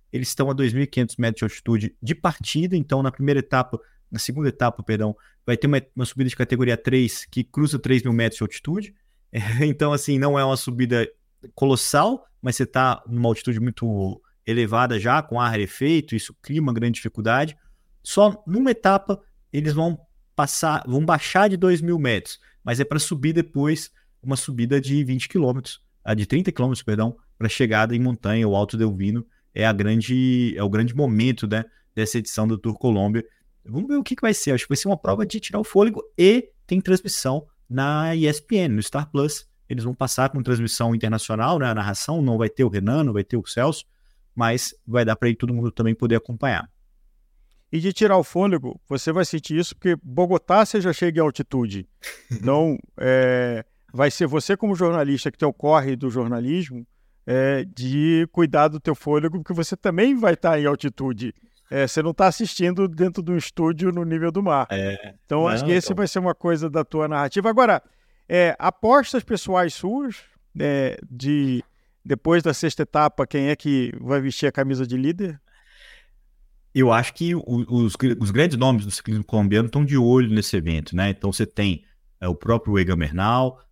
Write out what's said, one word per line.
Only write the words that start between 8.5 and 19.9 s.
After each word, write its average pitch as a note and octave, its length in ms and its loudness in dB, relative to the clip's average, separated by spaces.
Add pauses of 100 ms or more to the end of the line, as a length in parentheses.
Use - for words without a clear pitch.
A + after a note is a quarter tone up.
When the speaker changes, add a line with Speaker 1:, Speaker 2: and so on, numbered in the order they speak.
Speaker 1:
<laughs> - 80 -20 (320)
É, A2+ 300 0
então, D3 260 0
assim, C#3+ 280 0
não C#3+ 180 2
é C#3 80 2
uma C3+ 100 2
subida A#2+ 540 -2 (460)
colossal, D3 680 2 (160)
mas B2+ 160 -4
você B2+ 120 -2
tá C3 400 0
numa A#2+ 200 0
altitude A2+ 320 -2
muito A2 640 -4 (240)
elevada A#2 540 0
já, C3 240 0
com A#2+ 180 -4
ar A#2+ 80 0
rarefeito, C3+ 680 -2
isso - 240 -6
cria D3+ 220 -4
uma C#3 100 0
grande A#2 260 -2
dificuldade. A#2 600 -2 (460)
Só G3+ 420 2
numa A#3+ 240 0
etapa G3 500 2 (320)
eles D3+ 220 -2
vão D#3+ 260 -2 (360)